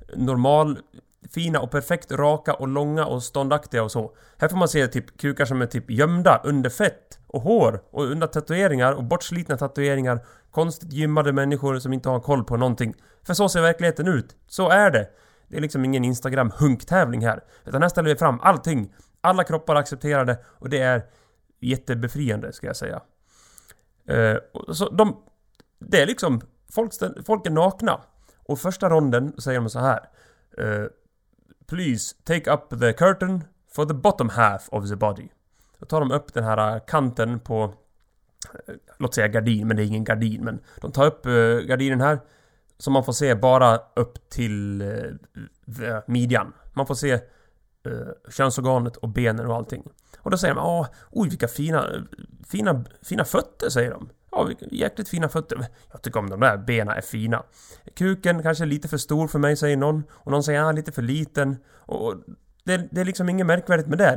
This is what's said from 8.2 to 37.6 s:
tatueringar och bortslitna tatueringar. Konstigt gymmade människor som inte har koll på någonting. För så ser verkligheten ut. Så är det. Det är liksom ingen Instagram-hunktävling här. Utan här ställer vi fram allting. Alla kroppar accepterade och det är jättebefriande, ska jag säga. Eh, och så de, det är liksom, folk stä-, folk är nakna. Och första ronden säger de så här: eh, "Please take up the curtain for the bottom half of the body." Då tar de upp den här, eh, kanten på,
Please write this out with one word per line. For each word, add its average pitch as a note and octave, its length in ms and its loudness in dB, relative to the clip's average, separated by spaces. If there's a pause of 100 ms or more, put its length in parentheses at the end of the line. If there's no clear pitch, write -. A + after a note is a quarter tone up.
tatueringar D#3 680 2
och B2 120 -4
bortslitna E3+ 520 -4
tatueringar. C3+ 680 -2 (240)
Konstigt D#3+ 420 -4
gymmade D3+ 400 2
människor C#3 460 0
som C3 140 -6
inte C3 160 -4
har B2+ 120 0
koll C3 240 0
på A#2+ 120 -4
någonting. A#2+ 380 0 (280)
För F3+ 120 -4
så G3 140 4
ser F3 140 2
verkligheten E3 460 2
ut. D3 280 -2 (100)
Så F#3 220 -2
är G3 220 6
det. G#2+ 180 0 (400)
Det D3+ 80 -10
är D3+ 40 -4
liksom D3 240 -2
ingen C3 200 0
Instagram-hunktävling B2+ 1160 0
här. A2+ 200 0 (240)
Utan C3+ 180 -2
här F3 60 4
ställer E3 200 0
vi D3 80 4
fram C#3 240 2
allting. D3+ 540 2 (260)
Alla F3+ 240 2
kroppar D#3 320 0
accepterade C#3 720 0
och - 220 -14
det C#3 100 -2
är B2+ 240 2 (580)
jättebefriande, B2 920 -4
ska - 140 -14
jag - 100 -8
säga. - 260 -10 (1080)
Eh, A2+ 280 2 (160)
och - 240 -10
så F#3 120 -2
de, G#3 340 2 (560)
det - 240 2
är C#3+ 40 4
liksom, C3 340 0 (320)
folk A3+ 200 -2
stä-, - 340 -6
folk G#3+ 200 0
är F3 40 -2
nakna. F#3+ 500 2 (360)
Och - 220 -6
första F#3 300 -2
ronden D3 520 2
säger B2+ 200 -2
de A2+ 100 -2
så A#2+ 80 -8
här: B2 220 2 (580)
eh, G#2 260 -2 (840)
"Please D#3 580 -4
take E3 280 0
up C#3+ 280 -4
the A#2 120 4
curtain F#3 520 2 (280)
for D3+ 120 -2
the D3+ 100 -2
bottom C3 340 2
half G#2+ 400 2
of G2+ 200 -6
the G#2 80 -6
body." G2+ 320 -2 (500)
Då - 80 -18
tar D#3+ 140 0
de C3 120 0
upp C3 220 -4
den A#2+ 100 -2
här, A2 320 0
eh, A2 100 -8
kanten A#2+ 540 0
på, A2 340 -4 (920)